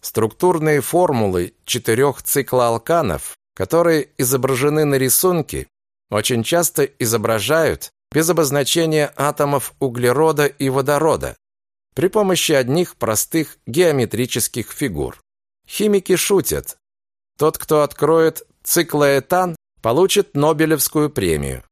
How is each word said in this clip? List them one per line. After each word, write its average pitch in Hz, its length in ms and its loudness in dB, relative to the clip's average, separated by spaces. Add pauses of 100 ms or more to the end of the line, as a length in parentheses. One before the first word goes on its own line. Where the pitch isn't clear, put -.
Структурные 151 800 0
формулы 113 720 0 (100)
четырёх 123 580 0
циклоалканов, 123 1120 -2 (220)
которые 160 520 0 (100)
изображены 135 680 0
на 143 100 0
рисунке, 131 720 0 (440)
очень 110 340 -2
часто 160 400 0
изображают 113 1040 -2 (220)
без 160 180 0
обозначения 156 880 0
атомов 143 640 -2
углерода 135 680 0
и 135 220 -2
водорода 139 680 0 (600)
при 165 100 0
помощи 190 460 0
одних 139 440 0
простых 110 720 -4
геометрических 127 1040 -2
фигур. 76 500 -8 (480)
Химики 202 460 0
шутят: 160 600 -2 (600)
"Тот, 156 220 0
кто 151 240 2
откроет 160 640 0 (160)
циклоэтан, 156 920 0 (260)
получит 185 520 2
Нобелевскую 151 760 0
премию". 73 600 -2